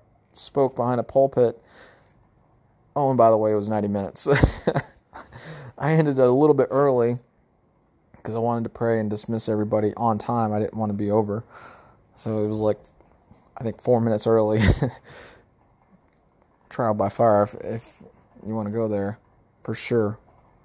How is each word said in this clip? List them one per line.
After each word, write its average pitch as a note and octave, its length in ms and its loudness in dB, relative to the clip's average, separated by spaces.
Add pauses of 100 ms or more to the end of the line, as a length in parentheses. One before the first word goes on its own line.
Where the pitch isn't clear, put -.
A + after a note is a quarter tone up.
(320)
spoke - 440 -2
behind B2 240 -2
a A2 40 -2
pulpit. C3+ 580 2 (1300)
Oh, C#3+ 140 0
and B2+ 80 0
by A2+ 120 8
the A2 60 6
way, G#2+ 160 2
it - 20 2
was G#2 140 -2
ninety G#2 200 -2
minutes. G2 380 -6
<laughs> - 1500 -4
I D3 140 -2
ended D3+ 260 2
it C3 40 4
a B2 80 6
little D3 240 6
bit C3+ 160 2
early B2 480 2 (1040)
'cause G#2+ 120 -10
I A2+ 40 -6
wanted A#2 260 -2
to A#2 60 -8
pray A#2 280 0
and G#2+ 100 -2
dismiss G#2+ 400 -6
everybody G#2+ 480 0
on A2+ 220 0
time. A2+ 340 -2
I G#2 60 -2
didn't G#2+ 160 -4
wanna G#2+ 200 -4
be G2+ 160 -4
over. G#2 340 0 (680)
So A2 300 -4
it G#2+ 40 -2
was, G#2+ 120 -4
like, G#2+ 180 0 (800)
I - 80 -10
think, A2 160 -8
four B2 200 2
minutes A2+ 260 0
early. A2 380 2
<laughs> G2 40 2 (2000)
Trial A2+ 260 -2
by G2+ 140 -2
fire, G#2 340 4
if, G#2 120 -2
if - 480 -12 (440)
you A2 80 -6
wanna G#2+ 160 -6
go A2 180 -2
there, G#2 300 -4 (460)
for A2 100 -6
sure. A2 440 -2 (460)